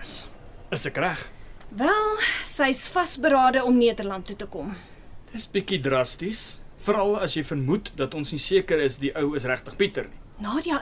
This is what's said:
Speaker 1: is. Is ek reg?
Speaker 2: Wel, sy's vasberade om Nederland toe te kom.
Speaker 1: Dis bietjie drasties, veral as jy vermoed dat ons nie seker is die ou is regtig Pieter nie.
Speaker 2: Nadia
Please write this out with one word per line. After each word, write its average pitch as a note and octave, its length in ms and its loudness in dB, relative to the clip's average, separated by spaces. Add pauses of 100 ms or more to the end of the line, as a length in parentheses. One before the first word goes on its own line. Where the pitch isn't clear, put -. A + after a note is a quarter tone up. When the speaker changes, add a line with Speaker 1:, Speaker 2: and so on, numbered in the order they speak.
Speaker 1:
is. - 260 -6 (440)
Is - 140 -2
ek C#3+ 120 -4
reg? E3 320 -2 (400)
Speaker 2:
Wel, G#4 480 2 (260)
sy's - 460 2
vasberade C#4 720 4
om B3 140 6
Nederland G3 500 2
toe G3 80 -8
te G#3 120 -10
kom. - 240 -8 (600)
Speaker 1:
Dis A3 200 -8
bietjie G3 320 0
drasties, C3+ 760 0 (260)
veral G#3 340 4
as F#3 160 0
jy D#3 80 0
vermoed D3 560 0
dat C3 160 0
ons D3 160 -4
nie D3+ 80 -4
seker F#3 400 4
is C3+ 220 2
die C#3 180 0
ou D3 160 2
is C#3 80 -2
regtig B2+ 320 -2
Pieter G3 320 0
nie. - 120 -16 (200)
Speaker 2:
Nadia C#4 420 -2